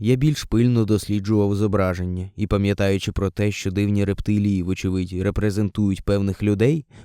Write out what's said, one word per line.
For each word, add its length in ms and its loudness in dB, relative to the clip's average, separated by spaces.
я 160 2
більш 280 0
пильно 400 2
досліджував 680 0
зображення 800 -2
і, 100 -4
пам'ятаючи 680 0
про 180 -2
те, 200 -2
що 200 -6
дивні 340 0
рептилії, 580 0
вочевидь, 500 -4
репрезентують 880 0
певних 400 0
людей, 440 2